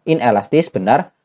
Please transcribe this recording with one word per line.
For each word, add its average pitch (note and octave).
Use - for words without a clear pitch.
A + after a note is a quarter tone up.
inelastis, C#3+
benar. A2